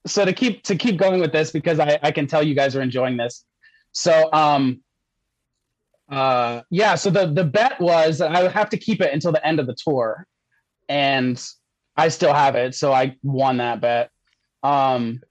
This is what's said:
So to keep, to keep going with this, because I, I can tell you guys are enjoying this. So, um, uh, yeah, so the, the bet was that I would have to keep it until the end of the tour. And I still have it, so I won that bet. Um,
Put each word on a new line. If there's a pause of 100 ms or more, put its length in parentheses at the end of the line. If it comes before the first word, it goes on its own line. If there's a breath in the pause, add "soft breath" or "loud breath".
So
to
keep,
to
keep
going
with
this,
because
I,
I
can
tell
you
guys
are
enjoying
this. (500 soft breath)
So,
um, (1300)
uh,
yeah,
so
the,
the
bet
was
that
I
would
have
to
keep
it
until
the
end
of
the
tour. (600)
And (540)
I
still
have
it,
so
I
won
that
bet. (500)
Um,